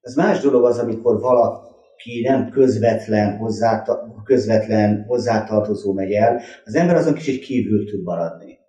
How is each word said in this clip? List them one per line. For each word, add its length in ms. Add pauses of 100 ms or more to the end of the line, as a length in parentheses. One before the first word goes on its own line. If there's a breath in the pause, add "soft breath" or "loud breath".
Ez 140
más 260
dolog 240
az, 140
amikor 420
valaki 1000
nem 280
közvetlen 880
hozzáta-, 880
közvetlen 840
hozzátartozó 840
megy 200
el, 280 (240 loud breath)
az 100
ember 220
azon 180
kicsit 300
kívül 460
tud 120
maradni. 560 (100)